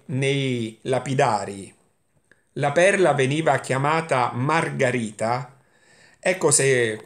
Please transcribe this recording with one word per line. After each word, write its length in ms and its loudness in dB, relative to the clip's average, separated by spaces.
nei 760 -2
lapidari 920 -2
la 160 -2
perla 420 4
veniva 460 0
chiamata 760 0
margarita, 1200 -2
ecco 320 0
se 560 2